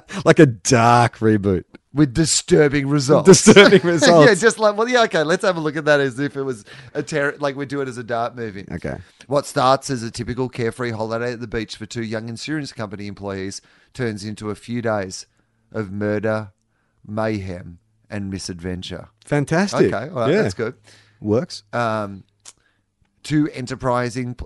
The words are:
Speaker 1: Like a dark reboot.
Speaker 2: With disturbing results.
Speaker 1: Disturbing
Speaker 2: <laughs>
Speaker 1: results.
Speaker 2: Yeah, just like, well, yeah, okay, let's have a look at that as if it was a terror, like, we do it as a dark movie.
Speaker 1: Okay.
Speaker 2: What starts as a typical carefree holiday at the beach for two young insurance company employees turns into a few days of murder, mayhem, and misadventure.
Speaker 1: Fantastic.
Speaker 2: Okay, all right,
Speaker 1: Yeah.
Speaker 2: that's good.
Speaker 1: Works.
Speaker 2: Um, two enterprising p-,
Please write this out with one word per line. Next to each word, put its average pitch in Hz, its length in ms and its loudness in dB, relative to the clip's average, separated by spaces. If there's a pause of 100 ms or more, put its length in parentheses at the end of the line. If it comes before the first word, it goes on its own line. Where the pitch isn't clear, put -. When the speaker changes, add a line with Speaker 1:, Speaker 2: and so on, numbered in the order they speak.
(240)
Speaker 1:
Like 160 140 6
a 160 80 10
dark 117 720 4
reboot. 101 460 2 (280)
Speaker 2:
With 135 220 2
disturbing 147 720 2
results. 139 380 2
Speaker 1:
Disturbing 196 540 8
Speaker 2:
<laughs> - 40 -4
Speaker 1:
results. 170 440 6
Speaker 2:
Yeah, 214 80 6
just 208 240 2
like, 208 160 2
well, 226 120 -2
yeah, 247 160 2
okay, 180 200 0
let's 170 200 0
have 185 120 0
a 165 40 -6
look 151 160 -4
at 156 100 -6
that 147 120 4
as 135 220 -2
if 143 160 -4
it 139 60 -6
was 127 220 -8 (300)
a 151 80 -6
terror, 143 380 -4
like, 139 160 -4
we 143 100 -8
do 139 140 -6
it 135 80 -6
as 123 100 -12
a 123 60 -12
dark 117 320 -6
movie. 101 340 -12
Speaker 1:
Okay. 80 280 -8 (280)
Speaker 2:
What 135 200 -4
starts 135 440 -2
as 120 140 -6
a 117 60 -10
typical 123 380 -8
carefree 120 440 -6
holiday 113 400 -6
at 117 80 -12
the 120 80 -12
beach 110 280 -8
for 110 100 -14
two 117 180 -10
young 110 240 -8
insurance 139 440 -10
company 101 360 -12
employees 98 520 -10 (320)
turns 110 320 -6
into 107 260 -10
a 101 40 -8
few 117 260 -10
days 104 460 -6 (460)
of 104 180 -8
murder, 104 640 -4 (540)
mayhem, 95 720 -8 (300)
and 101 220 -8
misadventure. 90 800 -10 (160)
Speaker 1:
Fantastic. 147 680 0
Speaker 2:
Okay, 107 200 -8
all 139 80 -6
right, 120 120 0
Speaker 1:
Yeah. 208 100 0
Speaker 2:
that's 104 120 -2
good. 117 200 -8 (460)
Speaker 1:
Works. 107 520 -2
Speaker 2:
Um, 110 500 -4 (1000)
two 151 300 0
enterprising 123 840 -4
p-, - 100 -14